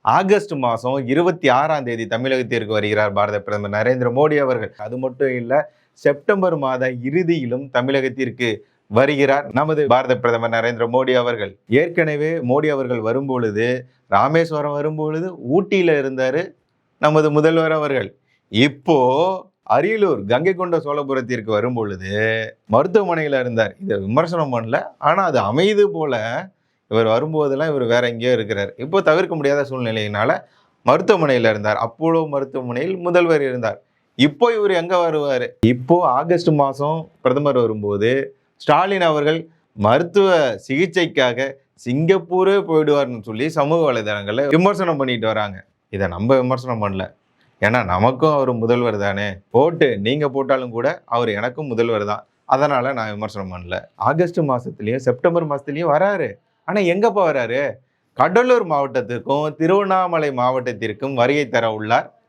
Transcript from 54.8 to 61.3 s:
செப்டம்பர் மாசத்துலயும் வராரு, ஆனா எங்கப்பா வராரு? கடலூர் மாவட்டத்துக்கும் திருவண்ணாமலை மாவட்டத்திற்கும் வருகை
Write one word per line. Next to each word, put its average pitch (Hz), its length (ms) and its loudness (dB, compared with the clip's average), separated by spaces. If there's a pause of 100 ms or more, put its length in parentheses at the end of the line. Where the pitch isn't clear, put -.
செப்டம்பர் 156 520 0
மாசத்துலயும் 147 440 -4
வராரு, 165 400 0 (320)
ஆனா 196 160 -2
எங்கப்பா 196 380 2
வராரு? 135 540 0 (400)
கடலூர் 226 540 2
மாவட்டத்துக்கும் 139 880 -2
திருவண்ணாமலை 180 800 0
மாவட்டத்திற்கும் 123 840 -2
வருகை 131 340 2